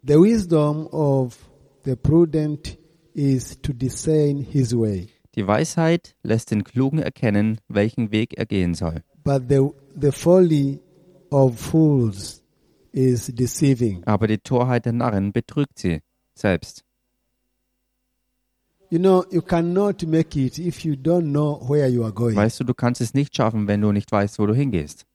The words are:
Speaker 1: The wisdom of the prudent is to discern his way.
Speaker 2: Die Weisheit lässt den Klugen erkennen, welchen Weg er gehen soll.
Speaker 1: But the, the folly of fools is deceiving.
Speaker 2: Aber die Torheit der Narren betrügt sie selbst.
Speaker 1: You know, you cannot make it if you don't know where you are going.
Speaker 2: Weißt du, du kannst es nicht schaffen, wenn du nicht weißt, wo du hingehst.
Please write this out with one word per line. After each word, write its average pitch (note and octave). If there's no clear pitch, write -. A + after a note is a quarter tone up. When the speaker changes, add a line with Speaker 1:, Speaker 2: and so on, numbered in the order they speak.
Speaker 1:
The C#3+
wisdom D#3+
of C3+
the C3
prudent D3+
is C3+
to D3
discern C#3+
his B2+
way. G#2
Speaker 2:
Die G#2
Weisheit D#3+
lässt -
den G#2
Klugen C3+
erkennen, A2
welchen G#2+
Weg A2
er A2+
gehen F2+
soll. D#2+
Speaker 1:
But C#3
the, C#3
the C#3
folly D#3+
of C3+
fools B2+
is B2+
deceiving. A#2+
Speaker 2:
Aber G#2+
die G#2+
Torheit B2
der A#2
Narren G#2
betrügt -
sie E2+
selbst. -
Speaker 1:
You E3+
know, F#3
you E3+
cannot F3
make D#3+
it C3
if E3+
you D3+
don't D#3
know D3
where C#3+
you A#2+
are A2
going. A2+
Speaker 2:
Weißt G#2
du, B2
du B2
kannst B2
es A#2
nicht C#3+
schaffen, A2
wenn G#2
du G#2
nicht G2+
weißt, G2+
wo G#2
du G#2+
hingehst. A2+